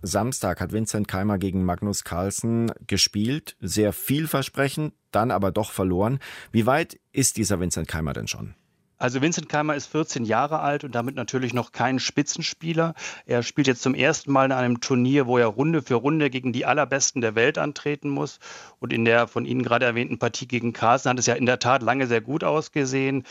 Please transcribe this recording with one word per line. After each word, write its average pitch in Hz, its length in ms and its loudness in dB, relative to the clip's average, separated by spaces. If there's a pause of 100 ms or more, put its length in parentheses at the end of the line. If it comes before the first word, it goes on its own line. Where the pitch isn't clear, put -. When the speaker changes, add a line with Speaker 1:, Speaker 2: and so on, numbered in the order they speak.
Speaker 1:
Samstag 101 580 -2
hat 90 140 -4
Vincent 107 340 -2
Keimer 98 300 0
gegen 92 260 0
Magnus 90 400 -2
Carlsen 113 680 -2 (160)
gespielt. 107 720 -2
Sehr 104 360 2
vielversprechend, 143 960 -2 (200)
dann 113 180 2
aber 98 200 2
doch 107 200 -2
verloren. 98 480 0 (340)
Wie 110 140 4
weit 151 340 0 (120)
ist - 260 0
dieser 98 200 0
Vincent 87 300 -2
Keimer 78 240 -4
denn 62 160 -6
schon? 52 260 -10 (440)
Speaker 2:
Also 127 220 0
Vincent 160 300 -2
Keimer 151 240 0
ist 143 140 -8
vierzehn 151 360 -4
Jahre 139 360 0
alt 147 220 -2
und 127 120 -12
damit 120 220 -2
natürlich 127 360 -2
noch 120 200 -4
kein 127 260 0
Spitzenspieler. 165 960 -2 (320)
Er 120 160 2
spielt 135 240 0
jetzt 127 160 2
zum 131 120 2
ersten 143 380 0
Mal 135 140 6
in 135 60 0
einem 123 280 0
Turnier, 131 460 4
wo 123 100 2
er 117 120 6
Runde 143 340 0
für 131 140 0
Runde 143 340 2
gegen 127 240 -4
die 135 100 -2
Allerbesten 139 560 0
der 110 140 0
Welt 131 240 2
antreten 147 500 -4
muss. 143 300 -4 (400)
Und 123 160 -4
in 117 100 2
der 117 240 6
von 120 160 -4
Ihnen 127 180 -2
gerade 120 220 2
erwähnten 120 340 0
Partie 120 300 -4
gegen 117 240 -2
Carlsen 120 380 2
hat 127 80 0
es 120 80 0
ja 117 80 4
in - 100 0
der 120 140 4
Tat 127 240 2
lange 127 240 2
sehr 117 160 0
gut 147 200 -4
ausgesehen. 135 880 0